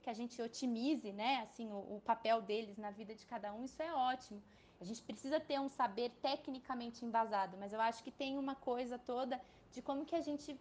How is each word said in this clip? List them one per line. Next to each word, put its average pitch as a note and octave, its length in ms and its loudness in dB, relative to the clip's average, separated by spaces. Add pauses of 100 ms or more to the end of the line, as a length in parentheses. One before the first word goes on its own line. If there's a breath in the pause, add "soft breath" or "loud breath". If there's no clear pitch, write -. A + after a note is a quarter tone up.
que - 80 -4
a - 20 0
gente A#3+ 300 -4
otimize, A#3 720 2
né, A#3+ 300 2
assim, A3 300 -6
o, G3+ 240 -4
o G#3 80 -8
papel A3+ 380 4
deles G#3 340 -2
na G#3+ 140 -6
vida G#3 240 -10
de G#3+ 100 -18
cada G#3 300 -6
um, A#3 100 -6
isso C4+ 160 -6
é D#4+ 140 -2
ótimo. B3+ 480 0 (380 loud breath)
A F3+ 40 -10
gente A3 180 -6
precisa D4 380 0
ter D4+ 180 0
um C#4 100 2
saber A#3+ 420 2 (100)
tecnicamente B3+ 840 -2
embasado, G#3+ 520 4
mas G3+ 160 -6
eu A3 80 2
acho A3+ 220 4
que C4 80 -8
tem C4+ 260 -2
uma C4+ 180 0
coisa B3 440 0
toda B3 420 0 (320 loud breath)
de B3+ 80 -10
como C#4 240 0
que D#4+ 100 -4
a E4+ 60 4
gente D4 400 -2